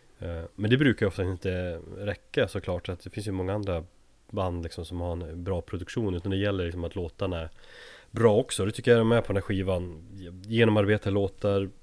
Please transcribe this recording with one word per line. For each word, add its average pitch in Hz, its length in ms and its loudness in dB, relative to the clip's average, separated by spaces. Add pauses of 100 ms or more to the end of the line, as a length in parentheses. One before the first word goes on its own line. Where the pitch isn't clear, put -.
(180)
Eh, 85 260 -8 (100)
men 107 160 0
det 127 60 8
brukar 131 300 2
ju - 20 0
ofta 92 160 -2
inte 90 560 -4 (160)
räcka, 101 520 -2
såklart, 90 400 -6
att 90 160 -8
det - 60 -12
finns 104 160 -8
ju 101 60 -2
många 95 220 -2
andra 95 300 -2 (460)
band, 90 320 -2
liksom, 85 220 -8
som 87 160 -8
har 87 120 -4
en 85 320 -8
bra 92 180 -2
produktion, 92 520 -4
utan 90 160 -4
det 95 60 0
gäller, 98 280 0
liksom, 85 200 -6
att 85 100 -8
låtarna 90 460 -4
är 80 100 -8 (600)
bra 107 260 6
också. 113 280 2
Det 107 80 0
tycker - 180 0
jag 117 100 8
de 113 120 6
är 117 80 6
på - 60 -2
den 98 100 0
här 95 60 2
skivan. 90 600 -2 (420)
Genomarbetade 107 680 4
låtar, 98 560 0 (120)